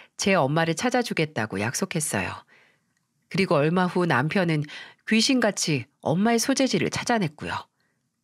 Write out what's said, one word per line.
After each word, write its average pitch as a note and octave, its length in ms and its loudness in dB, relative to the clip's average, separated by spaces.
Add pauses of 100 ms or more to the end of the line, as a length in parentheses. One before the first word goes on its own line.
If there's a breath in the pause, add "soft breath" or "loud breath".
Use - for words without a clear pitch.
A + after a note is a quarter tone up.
(160 loud breath)
제 G3 180 0
엄마를 E3 400 2
찾아주겠다고 D3+ 840 -2
약속했어요. G#2+ 680 -2 (1000 soft breath)
그리고 F3+ 240 2
얼마 E3 320 2
후 F3 200 0
남편은 D#3 580 0 (440 loud breath)
귀신같이 A3 800 2 (160)
엄마의 G#3 360 2
소재지를 A#3 520 0
찾아냈고요. D#3+ 640 -4 (680)